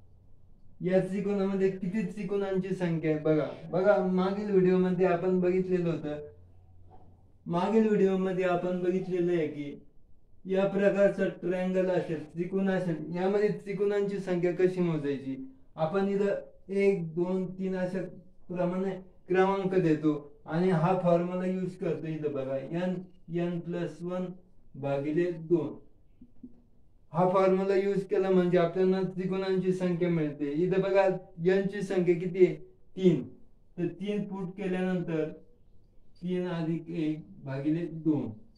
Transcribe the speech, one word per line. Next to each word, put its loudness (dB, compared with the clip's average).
या 4
त्रिकोणामध्ये 0
किती -4
त्रिकोणांची -2
संख्या -2
आहे 0
बघा. 2
बघा 4
मागील 0
व्हिडिओमध्ये 4
आपण 2
बघितलेलं 0
होतं, -4
मागील 2
व्हिडिओमध्ये 2
आपण 0
बघितलेलं 0
आहे 2
की -8
या 0
प्रकारचा 4
triangle 0
असेल, -2
त्रिकोण -2
असेल, 0
यामध्ये 2
त्रिकोणांची -2
संख्या 0
कशी 4
मोजायची? -2
आपण 0
इथं -2
एक, 2
दोन, 0
तीन -4
अशा -2
प्रमाणे -2
क्रमांक 2
देतो 2
आणि 2
हा 2
formula 2
use -4
करतो. -4
इथं -4
बघा -4
एन, -4
एन -2
प्लस -6
वन -4
भागिले -2
दोन, -2
हा 4
formula 4
use 0
केला 2
म्हणजे 6
आपल्याला 2
त्रिकोणांची 0
संख्या 0
मिळते. 0
इथं 2
बघा 4
एन 4
ची -4
संख्या 2
किती 2
आहे? 0
तीन. 4
तर -2
तीन -4
put -10
केल्यानंतर -2
तीन -2
अधिक -4
एक -2
भागिले -2
दोन 0